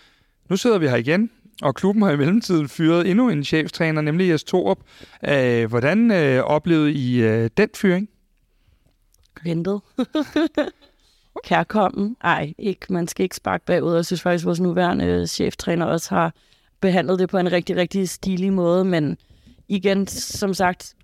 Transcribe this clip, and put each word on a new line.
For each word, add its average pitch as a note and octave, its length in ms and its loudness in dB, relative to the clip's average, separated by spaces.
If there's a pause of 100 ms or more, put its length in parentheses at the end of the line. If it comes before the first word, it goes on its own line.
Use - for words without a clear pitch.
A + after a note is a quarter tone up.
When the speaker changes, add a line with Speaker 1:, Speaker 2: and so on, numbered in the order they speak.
(500)
Speaker 1:
Nu F#3+ 60 0
sidder A3 220 2
vi D#3 100 2
her B2 80 2
igen, D#3+ 340 0 (320)
og D3 120 0
klubben G3+ 280 2
har G3 80 4
i C#3+ 60 2
mellemtiden D#3+ 520 2
fyret E3+ 420 2
endnu A#3+ 180 4
en D3 160 -2
cheftræner, D#3 580 -2
nemlig E3+ 280 0
Jes D#3 140 0
Torup. F#3+ 340 0 (500)
Øh, B2 400 2
hvordan, D#3 420 2
øh, C#3 340 2
oplevede D3+ 480 2
I, B2 300 0
øh, A2+ 340 2
den G#3+ 200 2
fyring? F#3+ 320 0 (1400)
Speaker 2:
Ventet. E3+ 360 -4 (180)
<laughs> - 160 -4 (1300)
Kærkommen. G3+ 800 0
Ej, D#3+ 340 -2
ikke. - 340 -6
Man F3 160 -2
skal - 140 -6
ikke F#3 140 -4
sparke F#3 280 -4
bagud. E3+ 300 0
Jeg E3+ 120 0
synes F3 160 -4
faktisk, F3 220 -2
vores F3 160 -2
nuværende, F3 440 0
øh, F3 220 0
cheftræner E3+ 600 -2
også E3+ 280 -2
har E3+ 200 0 (460)
behandlet F3+ 380 0
det F3+ 100 0
på G3 100 -2
en F3 140 0
rigtig, F3 240 -2
rigtig F3+ 320 -2
stilig F#3+ 440 -4
måde. F3+ 320 2
Men E3 320 0 (520)
igen, G3 380 0
som - 480 -6
sagt, F3+ 500 -4